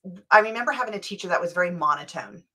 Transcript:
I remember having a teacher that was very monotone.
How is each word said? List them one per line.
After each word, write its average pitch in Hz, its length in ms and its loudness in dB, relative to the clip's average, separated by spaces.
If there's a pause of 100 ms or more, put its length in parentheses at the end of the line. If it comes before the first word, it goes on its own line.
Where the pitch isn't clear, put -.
(320)
I 214 80 12
remember 233 340 -2
having 247 220 -4
a 202 40 -4
teacher 190 300 -10
that 175 120 2
was 170 120 -4
very 175 180 2
monotone. 147 720 -4 (120)